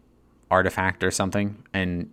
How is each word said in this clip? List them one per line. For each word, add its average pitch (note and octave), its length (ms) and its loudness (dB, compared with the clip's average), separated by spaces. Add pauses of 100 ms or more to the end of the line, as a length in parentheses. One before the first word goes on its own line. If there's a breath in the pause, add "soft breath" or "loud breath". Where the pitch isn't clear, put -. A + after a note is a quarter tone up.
(500)
artifact F#2 540 2
or F#2 60 2
something, G2+ 520 -2 (100)
and, F2+ 400 -2